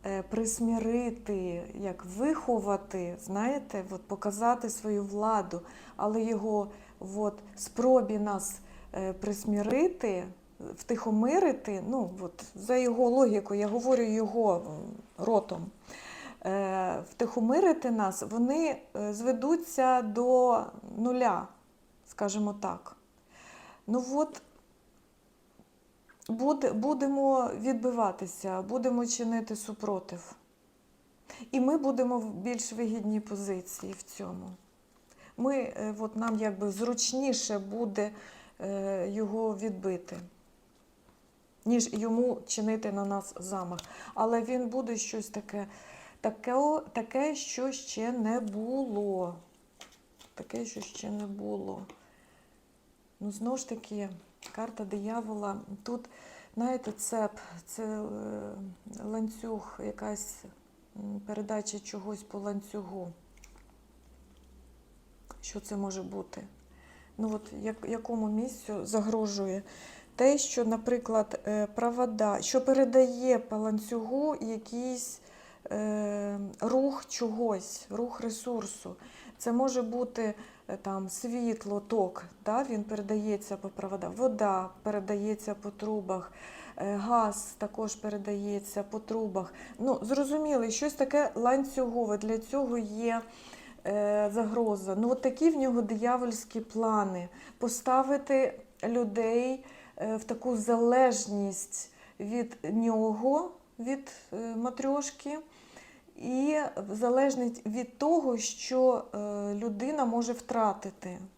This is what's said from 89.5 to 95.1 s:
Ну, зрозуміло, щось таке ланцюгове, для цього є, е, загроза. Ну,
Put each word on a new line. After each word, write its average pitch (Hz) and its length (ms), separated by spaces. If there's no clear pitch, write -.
Ну, 247 220
зрозуміло, 277 680
щось 285 240
таке 285 420
ланцюгове, 240 840
для 214 200
цього 240 400
є, 226 440
е, 208 460
загроза. 214 640
Ну, 226 160